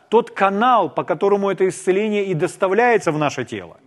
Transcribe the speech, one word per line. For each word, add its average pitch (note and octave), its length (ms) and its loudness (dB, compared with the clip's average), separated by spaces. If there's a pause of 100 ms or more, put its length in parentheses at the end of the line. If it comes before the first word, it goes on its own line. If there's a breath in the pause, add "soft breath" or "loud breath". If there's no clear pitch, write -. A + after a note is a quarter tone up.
тот A3+ 200 2
канал, G3+ 640 2
по D#3 100 -4
которому G3 460 0
это F#3+ 180 0
исцеление G3+ 580 -2
и F#3+ 100 -4
доставляется G3 760 0
в D3+ 60 -2
наше C#3 260 -2
тело. F2+ 440 -12